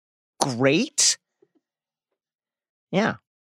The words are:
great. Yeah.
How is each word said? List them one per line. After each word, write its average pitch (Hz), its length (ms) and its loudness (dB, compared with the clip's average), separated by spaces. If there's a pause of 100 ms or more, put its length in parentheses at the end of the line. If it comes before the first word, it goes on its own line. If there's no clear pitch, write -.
(420)
great. 139 760 0 (1700)
Yeah. 196 240 0 (260)